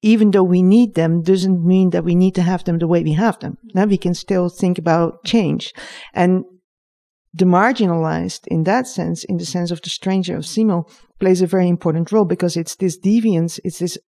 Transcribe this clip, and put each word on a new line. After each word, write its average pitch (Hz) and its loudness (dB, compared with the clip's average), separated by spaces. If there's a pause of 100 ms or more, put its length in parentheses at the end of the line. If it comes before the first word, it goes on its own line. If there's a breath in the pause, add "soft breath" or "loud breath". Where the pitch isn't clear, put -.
even 214 4
though 190 4
we 180 2
need 214 4
them, 165 0
doesn't 180 0
mean 185 4
that 170 -2
we 175 0
need 185 2
to 185 0
have 180 -2
them 165 -2
the 170 -2
way 170 2
we 156 -2
have 202 0
them. - -12 (160)
Now 190 2
we 202 2
can 180 -2
still 180 -2
think 180 -2
about 165 0
change. 180 -2 (420 loud breath)
And 185 2 (880)
the 170 2
marginalized 175 0
in 165 -2
that 240 0
sense, 170 -6
in 190 -6
the 170 -6
sense 175 -6
of 165 -10
the - -12
stranger 185 -4
of 160 -8
Simmel, 202 -2 (300 soft breath)
plays 185 2
a 185 2
very 180 0
important 170 -2
role, 214 2
because 175 -2
it's - -8
this 180 -4
deviance, 196 0
it's 180 -8
this 175 -6 (140)